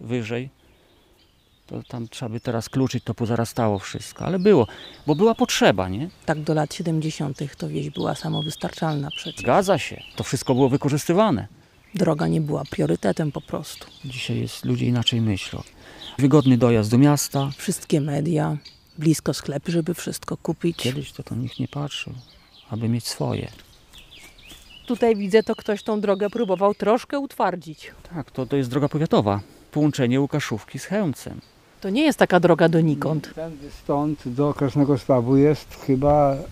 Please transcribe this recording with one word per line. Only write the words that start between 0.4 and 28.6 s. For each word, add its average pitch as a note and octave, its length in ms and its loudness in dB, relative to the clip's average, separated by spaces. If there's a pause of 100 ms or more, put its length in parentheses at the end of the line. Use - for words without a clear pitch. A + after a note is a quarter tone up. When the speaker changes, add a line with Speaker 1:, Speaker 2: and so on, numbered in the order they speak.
Speaker 1:
To A#2+ 220 -12
tam A#2 200 -10
trzeba - 200 -10
by A2+ 120 -6
teraz A#2 280 -4
kluczyć, C3 360 -2
to A2+ 100 -6
pozarastało A2+ 640 0
wszystko, - 460 -12
ale F#3 140 -2
było, F3+ 280 6 (400)
bo D3 80 2
była A3 200 4
potrzeba, A2+ 540 2
nie? A#2 200 -4 (180)
Speaker 2:
Tak D#3 140 0
do D#3 140 -2
lat D3+ 200 0
siedemdziesiątych D#3 840 -4
to D#3+ 120 -8
wieś D3+ 220 -6
była - 240 -4
samowystarczalna D#3 1040 -4
przecież. - 240 -12
Speaker 1:
Zgadza F3 380 2
się, - 240 -8 (140)
to - 80 -4
wszystko - 300 -2
było C3 140 4
wykorzystywane. D3 760 2 (480)
Speaker 2:
Droga D#3+ 320 0
nie E3 140 2
była D3+ 300 -4
priorytetem D#3+ 600 0
po D#3 80 -8
prostu. - 460 -10 (180)
Speaker 1:
Dzisiaj B2 360 -6
jest, A#2 240 -8
ludzie B2+ 220 0
inaczej B2 340 0
myślą. G#2+ 420 -2 (560)
Wygodny C3 400 6
dojazd A#2 320 4
do A#2+ 80 6
miasta. C#3 580 4
Speaker 2:
Wszystkie - 440 -2
media, D3+ 560 0 (420)
blisko D#3 360 0
sklepy, C#3+ 380 -6
żeby E3+ 220 -2
wszystko - 420 -8
kupić. E3+ 400 -4
Speaker 1:
Kiedyś C3+ 360 -6
to, C3+ 100 -12
to - 120 -12
nikt A#2+ 240 -6
nie B2+ 100 -4
patrzył, - 440 -8 (580)
aby A2 180 -4
mieć A#2 180 -2
swoje. A2+ 420 -4 (1400)
Speaker 2:
Tutaj A3+ 280 2
widzę, G3+ 260 4
to A3 140 -4
ktoś - 260 -4
tą G#3+ 180 -2
drogę G3 300 0
próbował G3 440 2
troszkę A3+ 440 0
utwardzić. F#3 760 -4 (220)
Speaker 1:
Tak, D3+ 160 -10
to, C3 160 -4
to C#3+ 100 0
jest B2+ 140 0